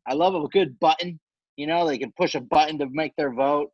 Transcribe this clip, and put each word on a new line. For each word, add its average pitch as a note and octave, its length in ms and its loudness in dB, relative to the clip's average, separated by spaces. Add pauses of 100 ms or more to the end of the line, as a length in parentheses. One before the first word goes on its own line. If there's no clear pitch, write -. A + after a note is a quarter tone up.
I B2+ 80 -4
love F3+ 220 2
a D3+ 140 -4
good D#3+ 300 2
button. F3 420 0 (340)
You D3 120 -8
know, E3+ 200 2
they C#3 100 0
can A#2 200 -6
push E3+ 180 0
a C3+ 60 -4
button D3+ 380 2
to C#3+ 100 -2
make D3 260 -4
their C#3+ 180 -2
vote. C#3 400 0